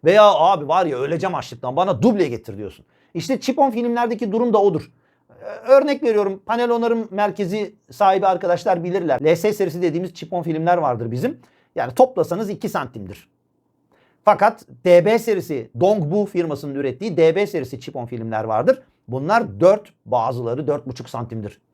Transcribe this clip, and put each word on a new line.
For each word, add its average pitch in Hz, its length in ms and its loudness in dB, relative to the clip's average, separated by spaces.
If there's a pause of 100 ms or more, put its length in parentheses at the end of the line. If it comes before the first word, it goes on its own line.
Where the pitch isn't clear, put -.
Veya 202 200 8
"Abi 165 440 4
var 175 180 2
ya, 135 120 -4
öleceğim 165 360 -4
açlıktan, 127 420 -8
bana 175 260 0
duble 202 260 4
getir." 107 300 -10
diyorsun. - 260 -14 (300)
İşte 170 260 -4
chip-on 269 300 0
filmlerdeki 233 600 -2
durum 226 200 0
da 208 100 4
odur. 170 280 0 (520)
Ee, - 20 -20
örnek 277 580 2
veriyorum, 202 440 0
panel 240 240 0
onarım 233 400 0
merkezi 208 640 -2 (160)
sahibi 196 360 2
arkadaşlar 175 580 0
bilirler. 175 400 -2
L 160 120 4
S 208 160 0
serisi 180 300 -2
dediğimiz 175 320 -2
chip-on 175 280 -8
filmler 165 340 0
vardır 120 340 -2
bizim. 123 300 -6 (340)
Yani 123 200 -6
toplasanız 220 560 0
iki 190 180 -8
santimdir. 123 600 -10 (960)
Fakat 208 400 2 (200)
D 175 200 6
B 220 140 2
serisi, 185 520 -4 (100)
Dongbu 196 460 0
firmasının 156 480 -4
ürettiği 143 420 -6
D 165 200 4
B 202 100 0
serisi 147 340 -8
chip-on 127 260 -12
filmler 113 380 -6
vardır. 110 380 0 (260)
Bunlar 135 520 -2
dört, 202 320 4 (140)
bazıları 120 600 -2
dört 147 200 -4
buçuk 123 220 -12
santimdir. 110 520 -12 (140)